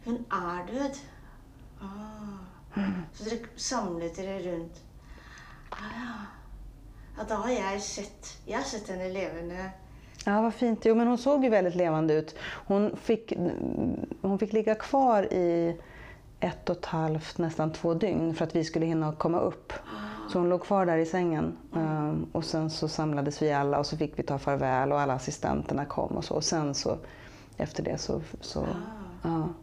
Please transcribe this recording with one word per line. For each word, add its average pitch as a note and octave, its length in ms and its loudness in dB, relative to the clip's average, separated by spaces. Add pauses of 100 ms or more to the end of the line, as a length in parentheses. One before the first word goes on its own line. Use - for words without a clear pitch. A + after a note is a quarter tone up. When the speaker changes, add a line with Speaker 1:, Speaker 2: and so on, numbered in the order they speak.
Speaker 1:
Hon A#3 100 -2 (160)
är F3+ 420 -4
död. C4+ 240 -2 (840)
Ah. G3+ 1000 -10
Speaker 2:
Mm. G3 120 2 (200)
Speaker 1:
Så - 120 -14
dere A3 140 -4 (180)
samlet E3+ 600 -2
dere G3 220 -6
runt. E3+ 440 -6 (880)
Ah, - 60 -12 (180)
ja. A#3+ 180 -8 (1040)
Ja, G#3+ 100 -4
då A3 60 2
har G#3+ 160 0
jag G3+ 320 0
sett, - 600 -10
jag G3+ 140 -4
har C4+ 60 -2
sett A3+ 240 -8
henne F#3 200 -4
levande. F3+ 640 -6 (540)
Speaker 2:
Ja, G#3 180 4
vad A3+ 120 2
fint. A3+ 300 2
Jo, A3+ 100 8
men A#3 140 6
hon A#3+ 100 4
såg C4+ 260 4
ju B3 60 6
väldigt F3+ 240 6
levande D#3+ 400 4
ut. D#3 200 0 (320)
Hon G3+ 300 4
fick, - 360 0 (920)
hon G3 160 2
fick G#3+ 140 0
ligga G#3+ 220 4
kvar A#3 580 4
i E3+ 440 4 (640)
ett - 300 -2
och F3 60 2
ett - 100 -10
halvt, D#3+ 520 -2
nästan D#3+ 340 0
två E3 220 2
dygn E3 400 2
för E3 100 0
att E3 120 -2
vi E3 80 4
skulle D#3+ 220 0
hinna D#3+ 260 2
komma E3 280 2
upp. - 320 -2
Speaker 1:
Ah. - 580 -10
Speaker 2:
Så F#3+ 80 2
hon F3 100 6
låg F3 140 4
kvar G3 240 4
där E3+ 120 4
i E3 80 4
sängen. E3 500 2 (180)
Speaker 1:
Mm. D#3+ 140 2
Speaker 2:
Ehm, D#3 440 0
och E3 120 -2
sen D#3+ 260 0
så D#3 180 -2
samlades D3 540 0
vi D3+ 100 4
alla C#3+ 260 4
och C#3+ 80 2
så - 100 -4
fick D3+ 220 -2
vi C#3+ 40 0
ta C#3 160 -2
farväl C#3 540 2
och C#3+ 80 4
alla C#3 140 2
assistenterna C#3+ 720 -2
kom - 320 -2
och - 80 -2
så. - 100 -2
Och D3+ 100 0
sen D3+ 300 0
så, - 240 -2 (580)
efter - 260 -4
det - 160 -2
så... - 220 -4 (200)
så, - 200 -6
Speaker 1:
Ah. - 40 0 (580)
Speaker 2:
ja. E3 260 0 (140)